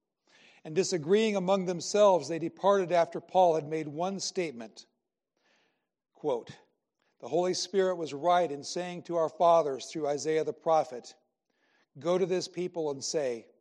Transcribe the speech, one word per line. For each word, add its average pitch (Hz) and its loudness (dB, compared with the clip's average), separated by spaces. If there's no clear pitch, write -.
And 156 -12
disagreeing 185 2
among 190 0
themselves, 180 2
they 165 -4
departed 180 0
after 170 2
Paul 180 4
had 160 -2
made 156 -6
one 175 -6
statement. 120 -8
Quote, 127 -6
'The - -14
Holy 175 0
Spirit 185 0
was 156 -8
right 170 2
in 170 -8
saying 175 -10
to 170 -6
our 160 0
fathers 160 4
through 151 -6
Isaiah 147 -2
the 151 -4
prophet, 151 -2
"Go 170 0
to 185 0
this 175 -4
people 175 -6
and 135 -8
say, 127 -4